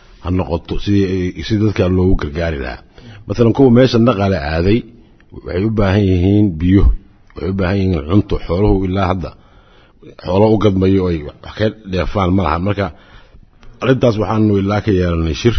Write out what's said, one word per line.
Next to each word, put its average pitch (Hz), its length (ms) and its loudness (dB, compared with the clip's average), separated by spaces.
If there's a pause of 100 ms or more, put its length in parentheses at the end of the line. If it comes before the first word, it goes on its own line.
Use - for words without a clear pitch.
(200)
Ha - 100 -10
noqoto 87 480 -4
sidii 101 280 0
ay, 90 360 -4
sidii 107 200 -2
dadka 104 260 0
loogu 92 280 2
gargaari 78 420 -4
lahaa. 64 220 -10 (420)
Masalan, 110 300 0
kuwa 135 180 4
meesha 120 280 4
dhaqaale 98 420 2
aaday, 85 380 0 (540)
waxay 90 320 -6
u 113 60 -2
baahan 104 340 0
yihiin 95 420 2 (100)
biyo. 90 280 4 (440)
Waxay - 220 -8
u 98 40 -4
baahan 95 240 -2
yihiin 92 280 0
cunto. 98 320 0
Xooluhu 101 460 0
ilaa 95 240 -2
hadda 92 220 -4 (880)
xoolo 98 280 0
u 110 120 2
gadmayo 95 480 2
ay 87 160 -2
wax 71 140 -16 (180)
ka 107 120 -2 (180)
dheefaan 92 480 -2
ma 98 100 2
laha. 80 160 -2
Marka 98 280 -4 (920)
arrintaas 120 400 2
waxaanu 107 400 0
ilaa 101 220 -2
ka 107 100 -4
yeelanay 85 440 0
shir. 117 240 0